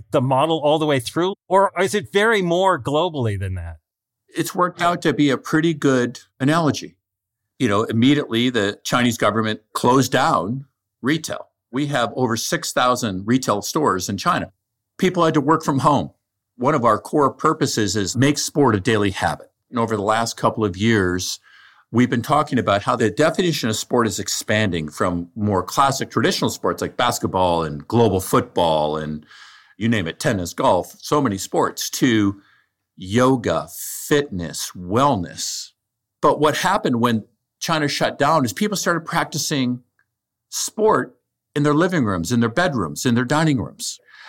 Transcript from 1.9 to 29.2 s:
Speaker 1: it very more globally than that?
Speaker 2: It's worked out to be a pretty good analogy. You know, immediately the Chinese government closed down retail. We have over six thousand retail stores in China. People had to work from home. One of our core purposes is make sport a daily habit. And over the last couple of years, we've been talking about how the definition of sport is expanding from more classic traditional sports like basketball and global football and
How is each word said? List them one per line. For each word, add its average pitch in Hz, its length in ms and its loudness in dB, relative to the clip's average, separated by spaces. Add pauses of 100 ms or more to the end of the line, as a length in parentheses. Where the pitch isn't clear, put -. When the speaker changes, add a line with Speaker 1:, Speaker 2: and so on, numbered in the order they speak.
Speaker 1:
it 185 160 -4
very 208 300 2
more 175 400 2
globally 143 580 -2
than 95 160 -4
that? 85 220 -10 (580)
Speaker 2:
It's 165 200 -6
worked 180 260 -2
out 170 220 0
to 151 100 2
be 147 160 2
a 123 80 2
pretty 160 360 0
good 131 460 0 (200)
analogy. 139 580 0 (640)
You 131 100 0
know, 101 140 2
immediately 120 680 2
the 104 340 -2
Chinese 123 340 0
government 110 440 0 (120)
closed 123 380 2
down 127 540 0 (360)
retail. 156 480 -6 (220)
We 143 160 -4
have 123 280 0
over 120 200 0
six - 380 -6
thousand 120 540 0
retail 117 340 0
stores 101 480 0
in 98 80 -4
China. 170 340 -2 (460)
People 175 260 2
had 160 120 2
to 147 60 4
work 156 220 0
from 139 160 0
home. 117 320 2 (460)
One 135 180 0
of 120 80 0
our 107 160 4
core 139 320 0
purposes 123 640 0
is 95 220 -2
make 143 200 2
sport 131 380 2
a 98 40 0
daily 104 320 2
habit. - 400 -4 (180)
And 123 100 -6
over 110 160 -2
the 101 80 -4
last 110 320 0
couple 113 300 0
of 92 120 -2
years, 95 600 0 (520)
we've 123 180 2
been 120 120 -2
talking 147 380 0
about 101 240 0
how 127 120 0
the 120 140 2
definition 160 600 0
of 107 60 -2
sport 117 320 0
is 101 120 -4
expanding 95 720 -2
from 90 460 -4
more 101 280 0
classic 135 460 0
traditional 139 400 0
sports - 320 -4
like 85 160 -6
basketball 92 680 0
and 73 240 -8
global 110 320 4
football 80 800 0
and 76 280 -8 (520)